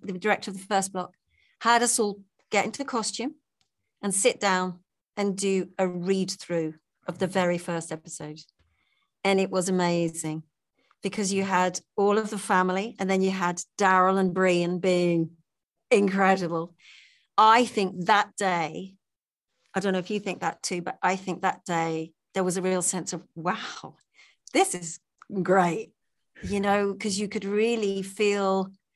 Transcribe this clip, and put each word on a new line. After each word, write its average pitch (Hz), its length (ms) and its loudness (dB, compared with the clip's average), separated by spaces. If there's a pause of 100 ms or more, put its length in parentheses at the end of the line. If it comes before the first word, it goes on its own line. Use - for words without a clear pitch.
the 196 120 -10
director 196 380 -2
of 190 60 -10
the 190 80 -14
first 196 280 0
block, 180 220 -6 (460)
had 233 220 6
us 233 160 0
all 208 220 -2 (300)
get - 140 2
into 220 200 -8
costume 233 500 -6 (640)
and 196 120 -2
sit - 260 2
down 185 400 0 (380)
and 202 200 -2
do 190 400 0
a 190 100 0
read 180 440 -2
through 160 440 -6 (320)
of 175 120 -10
the 190 80 -2
very 180 300 0
first 170 340 -6
episode. 160 480 -12 (840)
And 196 160 4
it 190 100 0
was 185 180 0
amazing 170 760 -2 (600)
because 196 300 -4
you 196 100 0
had 185 360 0 (180)
all 202 200 4
of 220 120 -2
the 214 80 -6
family 190 600 0
and 190 100 -2
then 190 120 2
you 190 100 2
had 180 300 -2 (160)
Daryl 190 400 6
and 190 160 2
Brian 180 460 2
being 175 520 2 (600)
incredible. 190 840 2 (640)
I 220 280 8
think 185 400 -2
that 202 320 2
day, 175 580 -2 (800)
I - 60 -2
don't 190 140 0
know 185 60 0
if 180 120 -8
you 208 80 -2
think 196 220 -8
that 170 220 -4
too, 180 180 -4
but 175 200 -8
I 185 140 0
think 190 260 -8
that - 240 -2
day 165 460 -4 (220)
there 190 100 0
was 180 140 -2
a 185 40 -4
real 185 200 0
sense 170 320 -4
of, 165 100 -10 (120)
"Wow, 165 600 -8 (580)
this 381 220 2
is 170 240 -10 (420)
great," 175 500 2 (520)
you 196 160 -4
know, 202 340 0
'cause 196 240 -4
you 208 100 -4
could 202 180 -6
really 208 560 0
feel 196 720 0 (240)